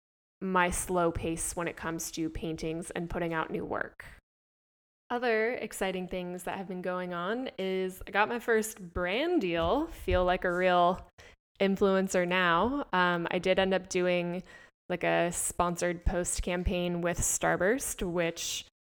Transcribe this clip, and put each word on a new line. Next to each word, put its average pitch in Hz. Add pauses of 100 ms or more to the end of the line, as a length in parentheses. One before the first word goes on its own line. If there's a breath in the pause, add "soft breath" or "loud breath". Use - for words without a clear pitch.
(420)
my 185
slow 175
pace 165
when 170
it -
comes 165
to 160
paintings 160
and 170
putting 170
out 160
new -
work. - (1040)
Other 233
exciting 185
things 180
that 175
have 190
been 180
going 180
on 208
is 190
I 196
got 202
my 233
first 220 (120)
brand 254
deal, 180
feel 180
like 180
a 180
real 180 (540 loud breath)
influencer 190
now. 185
Um, 180
I -
did 185
end 190
up 185
doing, 180 (440 loud breath)
like, 175
a 170
sponsored 175
post 180
campaign 175
with 170
Starburst, 170
which 170 (180)